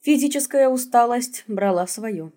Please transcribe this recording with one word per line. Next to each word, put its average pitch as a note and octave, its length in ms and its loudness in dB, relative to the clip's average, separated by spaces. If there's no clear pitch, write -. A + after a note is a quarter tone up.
Физическая C#4 640 2
усталость B3 800 0
брала G3 380 0
свое. F#3 500 -8